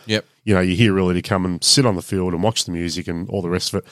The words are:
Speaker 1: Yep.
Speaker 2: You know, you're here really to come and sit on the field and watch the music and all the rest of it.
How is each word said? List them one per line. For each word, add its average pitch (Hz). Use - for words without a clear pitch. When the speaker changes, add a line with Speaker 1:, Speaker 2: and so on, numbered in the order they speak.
Speaker 1:
Yep. 107
Speaker 2:
You 107
know, 92
you're 92
here 104
really 90
to 87
come 92
and 90
sit 135
on 104
the 85
field 90
and 85
watch 110
the 92
music 85
and 87
all 98
the 85
rest 90
of 98
it. -